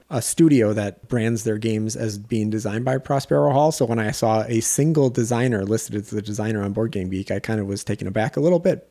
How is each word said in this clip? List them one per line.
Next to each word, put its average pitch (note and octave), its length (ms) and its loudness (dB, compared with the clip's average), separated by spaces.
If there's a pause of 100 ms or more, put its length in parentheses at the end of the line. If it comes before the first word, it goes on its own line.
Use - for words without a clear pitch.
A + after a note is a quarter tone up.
a C3 140 -2
studio C3 500 4
that G2+ 340 -4
brands A2+ 360 0
their A2 160 -2
games A2 360 -2
as A2 220 -4
being G#2+ 320 -2
designed G#2+ 340 -4
by C3 140 0
Prospero C#3+ 540 0
Hall. D3 200 4
So C3+ 140 0
when A2+ 140 0
I G#2+ 100 0
saw A2 380 2
a A#2 140 0
single C#3+ 500 2
designer A#2+ 540 0
listed A2 300 -2
as G#2 140 -6
the G#2+ 140 -4
designer G#2 400 -4
on G2 100 -4
Board A2 180 -2
Game F#2 200 -4
Geek, F#2+ 180 -6
I G2+ 100 -2
kind A2 200 -4
of G2 80 -4
was G2+ 160 -6
taken G#2 240 -6
aback G#2+ 280 -2
a D3 60 -2
little E3+ 180 4
bit. E3+ 300 -2